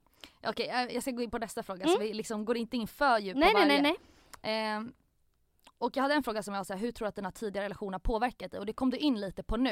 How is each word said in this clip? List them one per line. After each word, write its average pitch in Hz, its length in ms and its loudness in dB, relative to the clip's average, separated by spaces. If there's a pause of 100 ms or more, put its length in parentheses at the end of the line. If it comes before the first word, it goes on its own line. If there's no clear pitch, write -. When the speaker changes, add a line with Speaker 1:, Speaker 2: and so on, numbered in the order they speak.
(460)
Speaker 1:
Okej, 226 200 -2
jag, 233 260 -2
jag 247 100 -2
ska 269 80 -2
gå 240 120 -4
in 226 80 -4
på 240 80 -4
nästa 220 240 -6
fråga, 190 240 -4
så 349 100 6
Speaker 2:
Mm. 214 120 0
Speaker 1:
vi 214 60 -4
liksom 214 300 -6
går 233 120 0
inte 233 200 -4
in 220 100 -2
för 254 320 4
djupt 190 160 -4
på 269 60 0
Speaker 2:
Nej, 370 140 8
nej, 392 140 8
nej, 285 140 6
Speaker 1:
varje. - 0 -
Speaker 2:
nej. 302 140 4 (460)
Speaker 1:
Ehm, 220 500 -2 (840)
och 247 180 -2
jag 262 60 2
hade 277 120 2
en 294 80 2
fråga 220 200 -4
som 202 120 -8
jag 196 120 -4
sa, 202 80 -6
hur 226 180 -4
tror 233 120 -8
du 208 40 -2
att 190 80 -8
den 202 80 -8
här 185 80 -6
tidigare 202 320 -6
relationen 202 300 -6
har 185 40 -6
påverkat 214 520 -2
dig? 185 100 -8
Och 202 60 -6
det 220 60 -6
kom 254 180 2
du 262 60 -2
in 262 240 2
lite 190 220 -6
på 220 140 -2
nu, 247 160 2